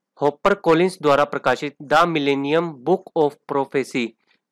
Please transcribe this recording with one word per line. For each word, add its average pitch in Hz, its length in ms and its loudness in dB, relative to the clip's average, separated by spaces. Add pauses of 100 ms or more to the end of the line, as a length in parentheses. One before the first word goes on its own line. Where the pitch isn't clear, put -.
(200)
हॉपर 147 380 0
कॉलिंस 175 440 2
द्वारा 143 240 4
प्रकाशित 139 580 -4
The 147 220 2
Millennium 147 640 0 (140)
Book 180 340 -2
of 147 180 0 (140)
Prophecy 135 560 -4 (460)